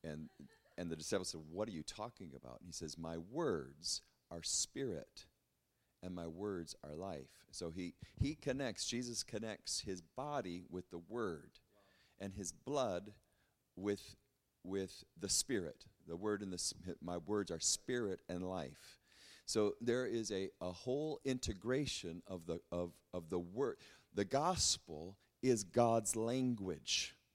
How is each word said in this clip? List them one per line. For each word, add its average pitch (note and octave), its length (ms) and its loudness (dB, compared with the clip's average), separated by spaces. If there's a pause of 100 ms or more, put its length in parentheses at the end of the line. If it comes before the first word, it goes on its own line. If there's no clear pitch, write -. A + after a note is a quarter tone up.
And, D#2 260 -6 (480)
and F2 120 -2
the E2 60 0
disciples F2+ 340 0
said, D#2+ 120 -6 (100)
"What G2+ 160 0
are A2 60 -6
you D#2 100 -4
talking G#2 520 -8
about?" B1 240 -12
And - 80 -16
he E2+ 60 -12
says, D#2 240 -6
"My E2 200 -4
words E2+ 840 -2 (300)
are E2+ 120 -8
spirit - 840 -2 (760)
and F2+ 120 -6
my E2+ 140 -4
words F2 560 -4
are D2 120 -8
life." D#2+ 560 -8
So F2 180 -4
he, F2 240 -4 (260)
he D3+ 160 2
connects, C3+ 500 -2
Jesus A#2+ 380 -2
connects - 560 -4
his F#2 220 -4
body G#2 680 -4
with F2 200 -6
the F2 80 -8
word F2 540 -4 (680)
and G2 140 -4
his F#2+ 180 -4
blood G#2 640 0 (600)
with, G2+ 400 0 (480)
with F#2+ 400 -2 (160)
the F#2+ 100 -2
spirit. - 560 2 (220)
The E2 80 -4
word G#2 260 2
and F#2+ 100 -4
the F#2 40 -2
s-, - 180 -2 (280)
my F2 160 -2
words G2 340 2
are E2 80 -2
spirit A#2 680 2
and F2+ 160 -2
life. F2+ 560 -4 (460)
So G#2 340 6
there A#2+ 260 4
is A2 260 0
a, F#2+ 180 0 (120)
a F2+ 100 0
whole C#3 540 -2
integration A#2+ 1000 0
of F2 200 -6
the, E2+ 120 0 (120)
of, F2 200 0 (220)
of E2+ 160 -6
the F2+ 100 2
word. G2+ 380 0 (360)
The G2+ 120 4
gospel F#2+ 920 2 (260)
is A#2+ 200 8
God's A2+ 520 6
language. A2+ 1000 2 (200)